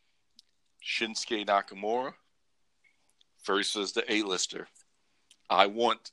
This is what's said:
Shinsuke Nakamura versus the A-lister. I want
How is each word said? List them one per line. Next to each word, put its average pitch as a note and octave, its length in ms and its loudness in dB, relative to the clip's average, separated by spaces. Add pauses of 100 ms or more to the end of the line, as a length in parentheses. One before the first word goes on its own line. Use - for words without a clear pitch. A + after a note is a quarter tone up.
(800)
Shinsuke G#2+ 640 -4
Nakamura G#2 680 -2 (1300)
versus G2+ 480 -2
the A2+ 180 -2
A-lister. G2 600 -2 (800)
I G2 160 8
want A2+ 480 2